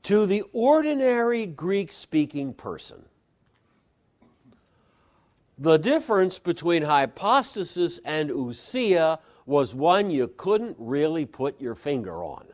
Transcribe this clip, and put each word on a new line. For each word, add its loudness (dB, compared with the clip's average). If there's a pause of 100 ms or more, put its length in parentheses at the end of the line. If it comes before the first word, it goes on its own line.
To 4
the 0 (100)
ordinary 2
Greek-speaking -4
person, -12 (2500)
the 6
difference 2
between 0
hypostasis 0
and -2
ousia 0 (260)
was 0
one 2
you -2
couldn't -2
really -2
put -6
your -6
finger -6
on. -12